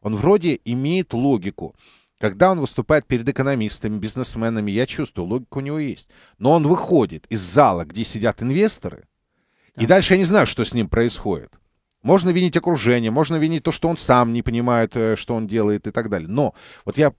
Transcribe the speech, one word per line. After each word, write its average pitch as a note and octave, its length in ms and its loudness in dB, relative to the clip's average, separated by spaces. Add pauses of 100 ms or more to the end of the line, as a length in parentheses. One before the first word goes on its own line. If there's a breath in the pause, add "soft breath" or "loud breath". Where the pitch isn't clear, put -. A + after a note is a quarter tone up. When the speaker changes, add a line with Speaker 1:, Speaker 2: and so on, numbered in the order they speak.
Speaker 1:
Он G#2+ 140 -4
вроде E3 500 2
имеет C#3+ 480 -4
логику. G#2+ 640 -2 (440 soft breath)
Когда G#2+ 320 2
он F3+ 80 -2
выступает C#3+ 460 0
перед B2 240 -2
экономистами, A#2 680 -2
бизнесменами, A2+ 720 -4
я A2+ 160 0
чувствую, F#2 400 -8
логика - 320 -6
у - 20 -4
него D3 180 -6
есть. C3+ 300 -8 (300 soft breath)
Но B2 140 4
он D#3+ 140 4
выходит D3 640 2
из A2 120 -4
зала, F2+ 440 2
где F2+ 180 -8
сидят G#2+ 400 -4
инвесторы, D3 640 -4 (720)
и - 80 -12
Speaker 2:
Да. A2+ 60 2
Speaker 1:
дальше F#3 260 4
я - 20 6
не G3 80 2
знаю, E3+ 220 4
что - 180 -4
с - 80 -6
ним A2+ 160 -2
происходит. A2 640 -2 (520)
Можно F3 260 4
винить F3+ 280 2
окружение, B2 540 2
можно D3+ 260 0
винить D#3 260 0
то, E3+ 100 0
что - 160 -2
он E3 80 -2
сам B2 360 2
не A#2 80 -2
понимает, A#2 540 0
э, A2 220 0
что - 180 -6
он A2 120 -4
делает G#2 400 0
и G#2 40 -6
так A2+ 180 -4
далее. E2+ 200 -4
Но B2 240 0 (320 loud breath)
вот G2+ 120 -6
я, D3 220 2